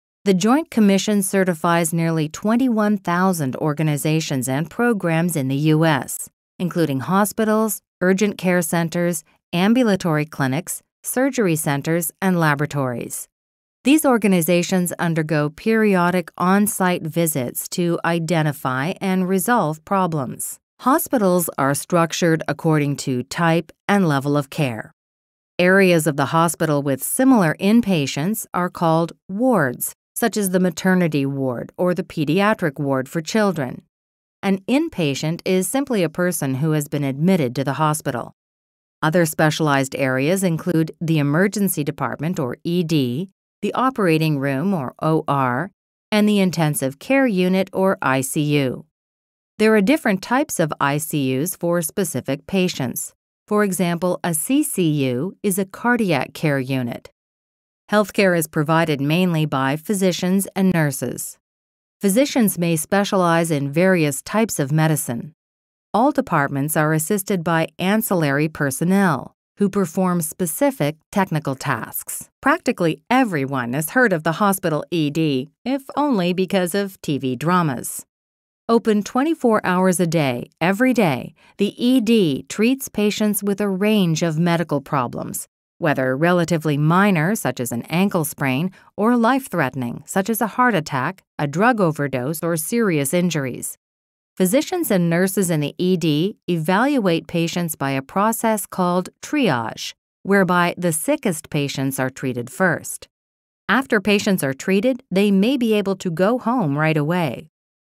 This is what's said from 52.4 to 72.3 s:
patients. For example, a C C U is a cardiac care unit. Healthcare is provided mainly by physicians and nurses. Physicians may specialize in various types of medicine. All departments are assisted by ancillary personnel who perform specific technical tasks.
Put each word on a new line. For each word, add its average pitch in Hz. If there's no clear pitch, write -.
patients. -
For 208
example, 180
a 170
C 269
C 180
U 135
is 196
a 190
cardiac 214
care 143
unit. 127
Healthcare 202
is 160
provided 160
mainly 156
by 135
physicians 185
and 190
nurses. 147
Physicians 220
may 170
specialize 170
in 139
various 165
types 214
of 139
medicine. 151
All 247
departments 143
are 156
assisted 185
by 165
ancillary 170
personnel 165
who 202
perform 185
specific 175
technical 156
tasks. -